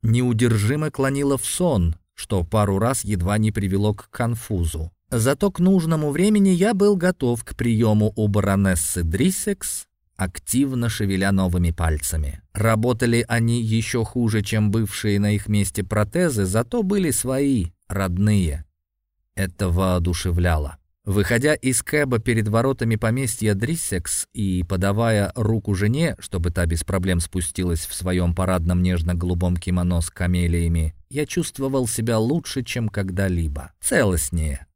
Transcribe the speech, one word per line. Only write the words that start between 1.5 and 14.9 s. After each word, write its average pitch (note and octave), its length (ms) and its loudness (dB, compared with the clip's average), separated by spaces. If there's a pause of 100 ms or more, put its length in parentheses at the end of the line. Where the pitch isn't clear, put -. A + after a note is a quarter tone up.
что F#2 320 -4
пару G2+ 340 0
раз A#2+ 260 0
едва G2+ 340 0
не A2 120 2
привело G2+ 440 0
к - 160 -18
конфузу. F2+ 840 -4 (180)
Зато C3 400 2
к F#3 100 -6
нужному E3 500 2
времени G3 400 2
я F#3 240 2
был G3+ 200 4
готов D#3+ 480 0
к - 140 -14
приёму G#2+ 580 2
у G#2+ 140 0
баронессы G2 760 2
Дриссекс, C#3 840 -2 (300)
активно C3 760 -2
шевеля G2 420 0
новыми F2+ 380 2
пальцами. D#2 720 -2 (100)
Работали A#2 760 2
они A#2 340 0
ещё A2+ 420 0
хуже, A2 380 0
чем G#2+ 280 0
бывшие G#2+ 480 0